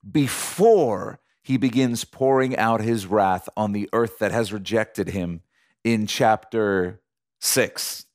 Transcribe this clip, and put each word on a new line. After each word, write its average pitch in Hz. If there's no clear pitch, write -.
before 147
he 131
begins 120
pouring 131
out 113
his 110
wrath 95
on 107
the 101
earth 117
that 101
has 110
rejected 104
him 87
in 110
chapter 107
six. -